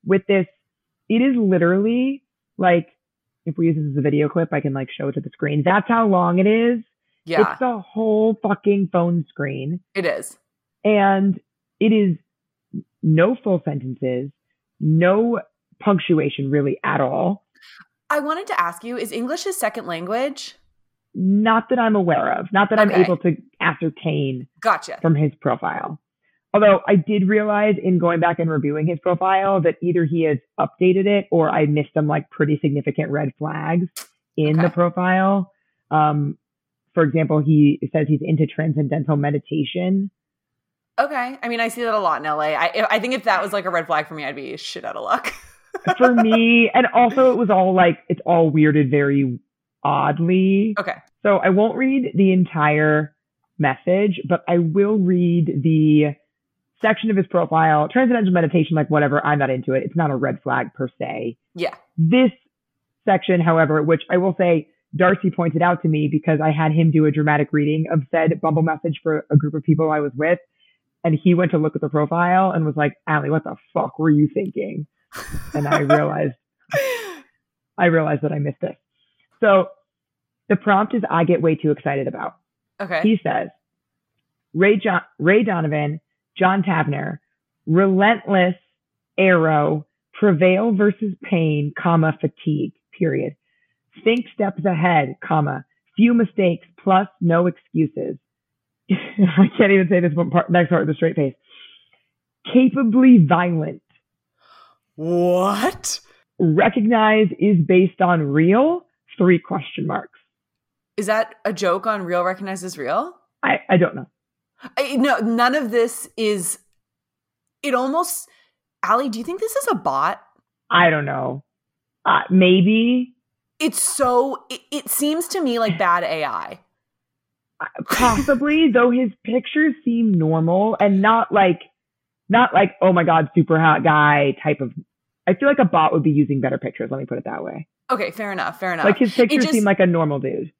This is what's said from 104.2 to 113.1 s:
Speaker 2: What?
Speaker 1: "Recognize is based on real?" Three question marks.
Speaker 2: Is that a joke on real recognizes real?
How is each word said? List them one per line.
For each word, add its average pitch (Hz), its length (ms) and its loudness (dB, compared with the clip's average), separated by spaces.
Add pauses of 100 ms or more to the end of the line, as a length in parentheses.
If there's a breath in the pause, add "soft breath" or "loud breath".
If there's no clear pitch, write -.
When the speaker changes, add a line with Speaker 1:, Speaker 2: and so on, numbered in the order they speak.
Speaker 2:
What? 180 1040 -2 (400 soft breath)
Speaker 1:
"Recognize 214 880 2 (120)
is 202 260 4
based 185 360 2
on 175 200 2
real?" 190 640 2 (320)
Three 180 220 4
question - 460 -8
marks. - 320 -8 (800)
Speaker 2:
Is 202 100 -4
that 220 280 -2 (100)
a 214 80 -2
joke 185 340 -2
on 208 160 -4
real 175 200 -2
recognizes 185 540 -6
real? 180 360 -4 (300)